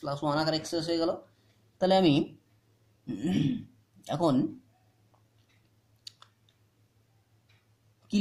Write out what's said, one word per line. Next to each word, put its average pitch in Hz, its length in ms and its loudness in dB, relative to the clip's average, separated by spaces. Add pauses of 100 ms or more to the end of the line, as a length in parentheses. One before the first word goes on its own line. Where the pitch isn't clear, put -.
plus 143 160 -6 (100)
one 147 140 0
আকারে 156 180 0
এক্সপ্রেস 160 300 -6
হয়ে 165 120 -2
গেল। 175 80 0 (680)
তাহলে 185 240 2
আমি 151 120 6 (2000)
এখন 156 200 2 (3750)
কি 208 100 0